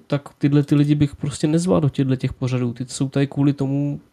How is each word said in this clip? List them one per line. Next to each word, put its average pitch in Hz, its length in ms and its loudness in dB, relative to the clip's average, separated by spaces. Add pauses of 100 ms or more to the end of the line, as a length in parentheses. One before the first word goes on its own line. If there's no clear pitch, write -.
tak - 300 -4
tyhle 143 260 2
ty 147 120 0
lidi 143 200 4
bych 147 200 0
prostě 151 320 -4
nezval 170 340 2
do 143 80 4
těchto 131 260 0
těch 131 180 -4
pořadů. 123 400 -2
Ty 123 140 -8
jsou 135 220 -4
tady 139 180 0
kvůli 139 260 0
tomu, 143 460 -2 (140)